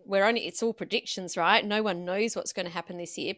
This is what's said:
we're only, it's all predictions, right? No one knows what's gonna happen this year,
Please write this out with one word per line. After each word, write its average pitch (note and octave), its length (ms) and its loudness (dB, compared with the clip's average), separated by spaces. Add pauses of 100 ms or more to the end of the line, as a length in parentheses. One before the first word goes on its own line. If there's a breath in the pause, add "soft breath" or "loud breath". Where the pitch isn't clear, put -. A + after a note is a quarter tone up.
we're G3 200 4
only, A#3 200 4
it's - 160 -6
all A3+ 120 2
predictions, - 640 -4
right? F#3+ 280 6
No G#3 200 0
one F3 200 -2
knows G3+ 300 0
what's - 180 -6
gonna F3+ 160 -4
happen F3 280 -6
this F3 200 -8
year, D3+ 220 -4